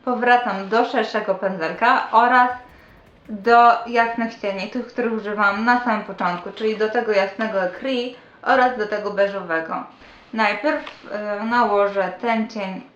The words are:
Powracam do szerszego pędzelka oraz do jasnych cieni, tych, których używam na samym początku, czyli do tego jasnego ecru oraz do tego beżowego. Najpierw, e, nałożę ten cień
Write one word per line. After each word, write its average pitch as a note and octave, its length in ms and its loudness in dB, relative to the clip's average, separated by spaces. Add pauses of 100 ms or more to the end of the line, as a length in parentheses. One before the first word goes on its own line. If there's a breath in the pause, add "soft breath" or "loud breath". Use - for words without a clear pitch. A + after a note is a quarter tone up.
Powracam A3+ 640 0
do A#3 160 2
szerszego G#3+ 500 -2
pędzelka F#3 760 0
oraz B3 380 6 (800 loud breath)
do A#3 420 6 (160)
jasnych A#3 520 -2
cieni, A3 300 -6
tych, A#3+ 180 -6
których A3+ 260 -4
używam G#3 520 0
na B3 180 4
samym G#3+ 220 -2
początku, F#3 460 -6
czyli A3 260 -2
do A3 120 0
tego A3 220 0
jasnego G3 520 0
ecru F3+ 260 -6 (520 loud breath)
oraz B3+ 360 2
do G#3+ 100 -4
tego G#3 240 -4
beżowego. F3+ 720 -2 (500 loud breath)
Najpierw, A3 800 -2
e, G#3 320 -6
nałożę G3+ 800 2
ten A3+ 280 0
cień F#3+ 320 -8 (140)